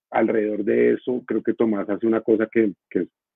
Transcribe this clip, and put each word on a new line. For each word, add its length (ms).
alrededor 540
de 300
eso 320
creo 160
que 100
Tomás 380
hace 160
una 160
cosa 280
que, 220
que, 180